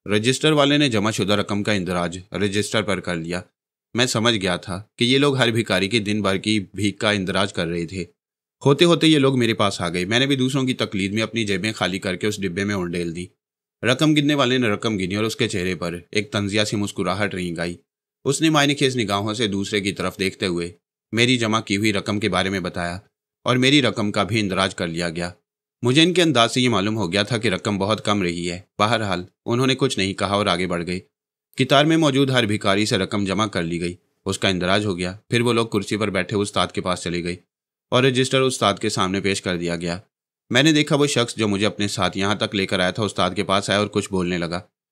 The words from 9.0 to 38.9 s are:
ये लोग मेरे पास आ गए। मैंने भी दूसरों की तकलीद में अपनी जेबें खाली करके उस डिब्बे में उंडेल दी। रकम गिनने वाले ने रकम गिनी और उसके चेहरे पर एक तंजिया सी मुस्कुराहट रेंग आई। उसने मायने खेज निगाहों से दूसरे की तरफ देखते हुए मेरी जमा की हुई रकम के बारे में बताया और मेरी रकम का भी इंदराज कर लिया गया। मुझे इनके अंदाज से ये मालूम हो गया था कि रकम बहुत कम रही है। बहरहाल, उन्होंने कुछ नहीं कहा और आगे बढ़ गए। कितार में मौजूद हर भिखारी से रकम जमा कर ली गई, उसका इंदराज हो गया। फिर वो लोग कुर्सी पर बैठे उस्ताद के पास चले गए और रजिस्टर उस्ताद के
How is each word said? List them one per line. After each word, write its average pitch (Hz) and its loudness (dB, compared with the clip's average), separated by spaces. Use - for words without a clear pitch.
ये 156 6
लोग 135 4
मेरे 113 2
पास 101 0
आ 87 -2
गए। 90 -2
मैंने 120 2
भी 143 2
दूसरों 131 0
की 127 0
तकलीद 101 -2
में 110 0
अपनी 110 -2
जेबें 101 -2
खाली 92 -2
करके 92 -4
उस 98 -4
डिब्बे 95 -4
में 104 -2
उंडेल 87 -4
दी। 90 -10
रकम 131 2
गिनने 147 2
वाले 127 2
ने 120 2
रकम 107 -2
गिनी 92 -4
और 107 -2
उसके 113 -2
चेहरे 92 -2
पर 87 -6
एक 104 -2
तंजिया 101 0
सी 107 -2
मुस्कुराहट 98 -4
रेंग 87 -6
आई। 87 -4
उसने 143 2
मायने 147 4
खेज 135 0
निगाहों 101 -2
से 110 -2
दूसरे 101 -2
की 98 -2
तरफ 90 -6
देखते 95 -2
हुए 87 -4
मेरी 120 4
जमा 110 2
की 101 0
हुई 107 2
रकम 101 -2
के 101 0
बारे 92 0
में 95 -2
बताया 87 -6
और 123 2
मेरी 135 6
रकम 104 0
का 101 0
भी 104 0
इंदराज 95 0
कर 92 -4
लिया 85 -4
गया। 87 -6
मुझे 131 4
इनके 175 2
अंदाज 120 4
से 127 0
ये 127 4
मालूम 107 0
हो 104 -2
गया 98 0
था 117 -2
कि 107 0
रकम 98 -2
बहुत 98 0
कम 101 0
रही 87 -2
है। 87 -6
बहरहाल, 104 0
उन्होंने 127 2
कुछ 131 0
नहीं 95 0
कहा 98 0
और 104 2
आगे 90 0
बढ़ 87 -4
गए। 90 -6
कितार 135 4
में 160 4
मौजूद 139 2
हर 123 2
भिखारी 104 2
से 107 0
रकम 98 -2
जमा 98 0
कर 95 -2
ली 85 -2
गई, 87 -6
उसका 98 -2
इंदराज 95 0
हो 98 -2
गया। 90 -6
फिर 117 2
वो 117 2
लोग 113 2
कुर्सी 104 -2
पर 104 -2
बैठे 95 -2
उस्ताद 98 0
के 101 -6
पास 90 -4
चले 85 -4
गए 87 -6
और 127 4
रजिस्टर 131 2
उस्ताद 120 0
के 107 -2